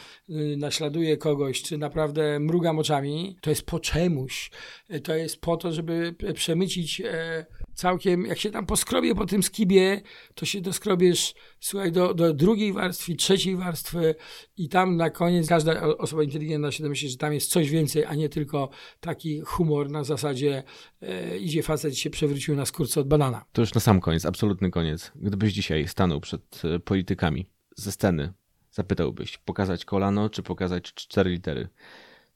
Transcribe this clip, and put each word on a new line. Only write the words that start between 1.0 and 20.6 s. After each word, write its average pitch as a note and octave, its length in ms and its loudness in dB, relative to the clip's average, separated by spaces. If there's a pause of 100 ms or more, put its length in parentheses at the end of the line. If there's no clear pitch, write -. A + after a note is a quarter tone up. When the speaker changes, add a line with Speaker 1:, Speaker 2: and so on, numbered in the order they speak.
Speaker 1:
kogoś, C#3+ 440 0
czy - 160 -6
naprawdę D3 640 0
mrugam D#3+ 400 2
oczami, D3+ 640 -2
to - 80 -2
jest - 160 0
po E3 140 -4
czemuś. D3+ 720 -2 (420)
Y, D3+ 60 -4
to D#3 160 -2
jest D#3+ 260 -4
po E3+ 160 0
to, E3+ 160 -4
żeby E3+ 460 -2
p-, G3 140 -4
przemycić, F3 680 0
e, E3 440 -4 (280)
całkiem, F3+ 520 0
jak E3+ 140 -4
się G#3+ 120 -2
tam G#3 140 -4
poskrobię A#3+ 500 2
po G3 100 0
tym F#3+ 180 2
skibie, G3 580 4 (340)
to - 100 -8
się G3+ 160 -4
doskrobiesz, F3+ 720 2 (260)
słuchaj, G3 320 -2
do, F3+ 220 4
do E3 200 4
drugiej G3+ 400 4
warstwy, F3+ 420 -4
trzeciej F#3+ 400 2
warstwy E3+ 600 0 (420)
i E3 120 -4
tam F#3 280 4
na E3 120 4
koniec E3+ 400 2
każda D#3+ 340 4
o-, D#3 140 2
osoba D#3 260 0
inteligentna D3 480 -2
się D#3 120 -8
domyśli, C#3+ 260 -4
że B2+ 80 -8
tam D3+ 160 -2
jest C#3+ 160 -2
coś D#3 200 2
więcej, D3+ 360 2
a D3 100 -6
nie D3+ 140 0
tylko C#3+ 400 -4 (300)
taki D#3 420 -6
humor D3 480 0
na D3 140 -4
zasadzie, C#3 600 -2 (380)